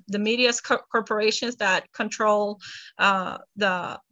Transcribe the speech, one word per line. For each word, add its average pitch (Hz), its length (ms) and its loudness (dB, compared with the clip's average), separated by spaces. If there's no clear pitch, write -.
the 202 120 -2
media 240 280 2
is 233 140 0
co-, - 180 0
corporations 220 680 0
that 190 340 0
control, 208 680 0
uh, 190 400 0
the, 190 420 -2